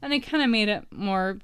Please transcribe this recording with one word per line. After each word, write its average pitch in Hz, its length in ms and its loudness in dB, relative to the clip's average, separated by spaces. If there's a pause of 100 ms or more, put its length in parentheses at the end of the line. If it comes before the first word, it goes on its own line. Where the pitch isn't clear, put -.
And 277 100 -4
it 285 80 2
kinda 285 280 0
made 220 200 4
it 208 220 -2
more 190 540 -2